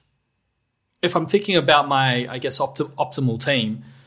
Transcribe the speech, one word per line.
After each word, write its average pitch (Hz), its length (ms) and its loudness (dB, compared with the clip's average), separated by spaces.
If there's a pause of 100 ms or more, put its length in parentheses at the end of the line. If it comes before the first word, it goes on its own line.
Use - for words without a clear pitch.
(1000)
if 170 140 0
I'm 160 120 0
thinking 202 300 0
about 147 300 4
my, 131 420 2
I 127 100 -10
guess, 127 200 -4
opti-, 143 380 -4
optimal 127 460 -2
team, 113 420 -2 (220)